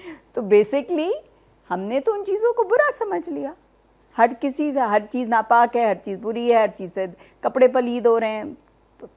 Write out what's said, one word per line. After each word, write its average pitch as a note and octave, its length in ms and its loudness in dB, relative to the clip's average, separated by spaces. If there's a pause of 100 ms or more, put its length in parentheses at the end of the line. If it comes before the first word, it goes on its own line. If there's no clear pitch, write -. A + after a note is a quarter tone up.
(340)
तो B3 80 -4
basically C#4+ 680 2 (560)
हमने G3 320 -4
तो A4 120 0
उन G4+ 120 -4
चीज़ों G#4+ 280 0
को A#4 120 0
बुरा C5 260 2
समझ F#4 380 -6
लिया। C#4+ 280 -8 (600)
हर A#3+ 180 2
किसी C#4+ 380 -4
से, C4 80 -2
हर G#3+ 260 0
चीज़ B3 220 -6
नापाक A#3 480 2
है, A#3 120 2
हर F#3+ 80 0
चीज़ F#3+ 220 -10
बुरी A#3 320 -2
है, A3+ 100 6
हर G#3 100 2
चीज़ F3+ 200 -12
से F#3+ 180 -6 (360)
कपड़े B3+ 240 4
पलीद A#3+ 380 -2
हो A3+ 120 4
रहे A3 120 -2
हैं, G#3+ 280 -10 (420)
तो - 160 -18